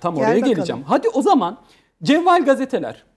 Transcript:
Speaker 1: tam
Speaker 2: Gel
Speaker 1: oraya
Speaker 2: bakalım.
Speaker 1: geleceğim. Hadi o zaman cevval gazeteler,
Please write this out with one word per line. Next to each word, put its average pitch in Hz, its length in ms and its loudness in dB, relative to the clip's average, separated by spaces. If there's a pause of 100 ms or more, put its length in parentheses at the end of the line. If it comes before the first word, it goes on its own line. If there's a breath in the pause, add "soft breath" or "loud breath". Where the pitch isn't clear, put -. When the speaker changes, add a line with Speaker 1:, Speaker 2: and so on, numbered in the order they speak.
Speaker 1:
tam 175 140 -4
Speaker 2:
Gel 143 80 -2
Speaker 1:
oraya 220 120 2
Speaker 2:
bakalım. 240 200 2
Speaker 1:
geleceğim. 143 300 -6
Hadi 277 240 0
o - 120 0
zaman 226 360 0 (460 soft breath)
cevval 339 420 2
gazeteler, 233 580 -2 (140)